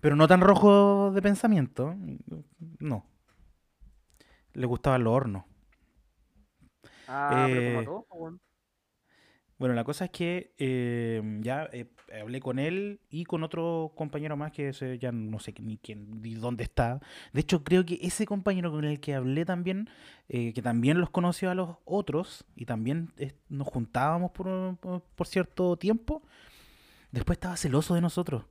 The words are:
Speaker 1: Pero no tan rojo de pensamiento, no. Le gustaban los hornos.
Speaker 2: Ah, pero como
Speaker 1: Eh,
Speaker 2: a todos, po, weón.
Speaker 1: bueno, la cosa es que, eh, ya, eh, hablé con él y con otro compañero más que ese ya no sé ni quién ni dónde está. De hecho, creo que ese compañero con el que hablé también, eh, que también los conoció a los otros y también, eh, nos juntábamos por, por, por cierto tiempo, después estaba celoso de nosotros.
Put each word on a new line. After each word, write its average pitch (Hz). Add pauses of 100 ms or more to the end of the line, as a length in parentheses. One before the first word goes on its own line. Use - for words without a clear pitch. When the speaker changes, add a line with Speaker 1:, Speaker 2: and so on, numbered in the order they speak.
Speaker 1:
Pero 147
no 156
tan 185
rojo 202
de 196
pensamiento, 185 (840)
no. 135 (1500)
Le 127
gustaban 123
los 113
hornos. 113 (1600)
Speaker 2:
Ah, 143
pero 127
como 120
Speaker 1:
Eh, -
Speaker 2:
a 113
todos, 190
po, 180
weón. 165 (1160)
Speaker 1:
bueno, 127
la 117
cosa 147
es -
que, 175
eh, 120 (180)
ya, 135
eh, 120 (300)
hablé 120
con 127
él 190
y 165
con 165
otro 165
compañero 151
más 151
que 143
ese 131
ya 123
no 110
sé 107
ni 107
quién 104
ni 113
dónde 113
está. 123 (320)
De 131
hecho, 160
creo 180
que 170
ese 180
compañero 190
con 151
el 147
que 143
hablé 135
también, 185 (400)
eh, 117
que 120
también 120
los 170
conoció 180
a 180
los 180
otros 175 (100)
y 117
también, 135
eh, 139 (140)
nos 139
juntábamos 156
por, 185
por, 180
por -
cierto 180
tiempo, 226 (880)
después 170
estaba 180
celoso 151
de 170
nosotros. 139